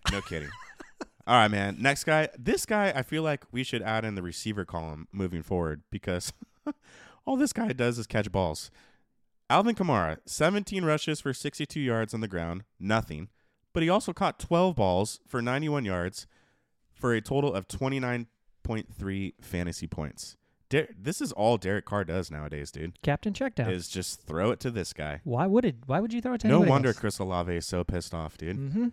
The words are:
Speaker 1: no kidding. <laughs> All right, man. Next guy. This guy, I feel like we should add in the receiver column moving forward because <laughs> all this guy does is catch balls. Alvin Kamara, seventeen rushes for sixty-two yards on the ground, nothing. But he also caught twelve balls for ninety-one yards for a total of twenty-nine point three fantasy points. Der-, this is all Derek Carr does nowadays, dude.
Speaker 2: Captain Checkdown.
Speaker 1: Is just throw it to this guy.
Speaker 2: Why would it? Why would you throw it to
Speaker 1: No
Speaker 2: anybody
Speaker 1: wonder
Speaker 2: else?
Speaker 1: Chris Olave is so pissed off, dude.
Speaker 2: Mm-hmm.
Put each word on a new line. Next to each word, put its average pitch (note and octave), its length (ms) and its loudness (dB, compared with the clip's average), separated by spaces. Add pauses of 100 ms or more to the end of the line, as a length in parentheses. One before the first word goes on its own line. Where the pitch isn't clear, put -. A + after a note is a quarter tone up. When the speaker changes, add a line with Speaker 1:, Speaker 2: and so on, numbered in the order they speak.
(120)
Speaker 1:
no G2 100 -2
kidding. D#2 280 -6 (400)
<laughs> - 380 -14
All A#2+ 100 6
right, A2 120 8
man. G2+ 300 0
Next C#3 240 2
guy. D#3 340 4
This G3+ 280 0
guy, G#3 300 2
I C3 80 0
feel D#3 200 -2
like D3+ 280 -2
we B2 120 -4
should A#2+ 200 -2
add A2 200 0
in G#2+ 120 -4
the F#2 80 -4
receiver F#2+ 420 -4
column D#2+ 460 -6
moving F2+ 320 -2
forward D#2+ 480 -2
because F#2 420 -4 (320)
<laughs> D4 80 -6 (520)
all C4 120 0
this C#4 160 2
guy A3 200 -2
does A#2+ 260 0
is A2 80 -6
catch G2+ 240 0
balls. F2 400 0 (760)
Alvin G3+ 260 4
Kamara, G2+ 500 2
seventeen F#3+ 580 0
rushes D#3 380 0
for - 120 -2
sixty-two - 460 -6
yards A2+ 340 0
on A2+ 80 -4
the A2 60 -4
ground, F2 360 -4 (160)
nothing. F#2 500 0 (440)
But E3 100 0
he D#3+ 60 2
also F#3+ 240 2
caught F3 260 0
twelve F3 360 2
balls F#2+ 520 2
for A#2+ 140 -2
ninety-one C#3 440 0
yards F#2 400 -2 (760)
for A#2+ 120 2
a A2 80 2
total C#3 320 0
of F#2+ 140 -4
twenty-nine B2+ 600 -2 (360)
point A2 320 -6
three G2 460 -4
fantasy F2 460 -4
points. - 500 -10 (320)
Der-, D3+ 180 2 (100)
this B2 220 -6
is D#3+ 140 -4
all A2 240 4
Derek F#2+ 260 -2
Carr G2+ 220 -2
does E2+ 260 -4
nowadays, D2 400 -8
dude. D#2+ 300 -10
Speaker 2:
Captain D3+ 320 -2
Checkdown. G#3 360 -2
Speaker 1:
Is F2+ 200 -4
just - 320 -6
throw F2 300 0
it - 100 -4
to C3 100 -4
this G2+ 220 -4
guy. D2 320 -6
Speaker 2:
Why B2 220 0
would A3+ 180 4
it? D3+ 100 0 (120)
Why C3+ 120 2
would A3+ 140 -2
you A#3+ 80 -2
throw B3+ 140 -4
it A3 60 -4
to A3 60 2
Speaker 1:
No D3+ 100 10
Speaker 2:
anybody - 140 8
Speaker 1:
wonder C3+ 180 6
Speaker 2:
else? A2 100 0
Speaker 1:
Chris G#2 200 -2
Olave F2+ 380 0
is E2 100 -4
so F2 160 0
pissed F2 300 -4
off, D#2+ 240 -6
dude. F2 200 -6
Speaker 2:
Mm-hmm. D3 360 0